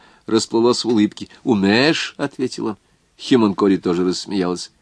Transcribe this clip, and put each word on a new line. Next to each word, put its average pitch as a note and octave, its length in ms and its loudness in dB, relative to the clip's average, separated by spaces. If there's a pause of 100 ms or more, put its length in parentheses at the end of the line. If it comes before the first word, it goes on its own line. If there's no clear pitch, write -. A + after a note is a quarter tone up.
(260)
расплылось A2+ 580 0
в A2+ 40 -6
улыбке. G#2+ 400 0 (160)
«Умеш», A#2 720 2
ответил B2+ 500 -6
он. G#2+ 100 -6 (420)
Химанкори G2+ 580 2
тоже F2+ 280 -2
рассмеялась. F2+ 760 -4